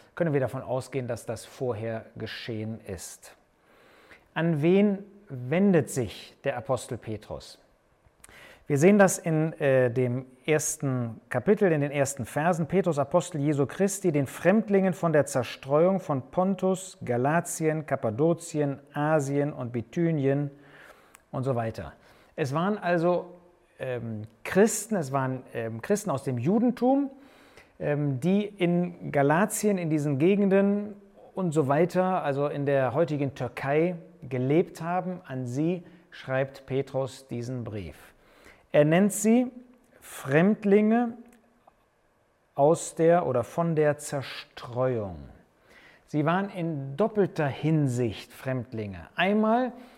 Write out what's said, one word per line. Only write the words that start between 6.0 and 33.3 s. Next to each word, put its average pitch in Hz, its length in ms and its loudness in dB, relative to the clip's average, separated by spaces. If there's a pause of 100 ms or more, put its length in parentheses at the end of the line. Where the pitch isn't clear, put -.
der 135 100 -2
Apostel 123 420 -4
Petrus? - 600 -12 (1080)
Wir 147 120 0
sehen 185 200 6
das 190 200 6
in, 160 420 0
äh, 131 320 4
dem 123 340 -2 (200)
ersten 131 840 -2
Kapitel, 196 460 2
in 147 80 2
den 143 100 -2
ersten 135 320 -2
Versen. 160 420 0
„Petrus, 170 320 0
Apostel 147 440 0
Jesu 143 240 2
Christi, 190 480 -2
den 143 120 2
Fremdlingen 196 680 2
von 165 180 -2
der 147 140 4
Zerstreuung 151 760 0
von 143 320 -6
Pontus, 185 720 -2
Galatien, 156 840 0
Kappadokien, 143 920 0 (140)
Asien 147 580 0
und 131 220 -8
Bithynien“ 143 760 0 (800)
und 135 140 -6
so 131 120 0
weiter. 110 360 -6 (460)
Es 139 160 -2
waren 185 240 0
also, 175 600 0 (420)
ähm, 117 420 -6 (240)
Christen, 214 500 2
es 147 160 -4
waren, 131 320 -2 (100)
ähm, 113 280 -6
Christen 202 280 -2
aus 139 140 -4
dem 127 140 -4
Judentum, 240 760 0 (680)
ähm, 147 400 -2
die 196 240 2
in 175 680 -2
Galatien, 175 640 2
in 170 120 -2
diesen 147 300 0
Gegenden 196 760 2 (400)
und 185 160 -2
so 147 160 2
weiter, 180 560 2
also 143 240 0
in 143 180 -4
der 135 280 2
heutigen 147 420 0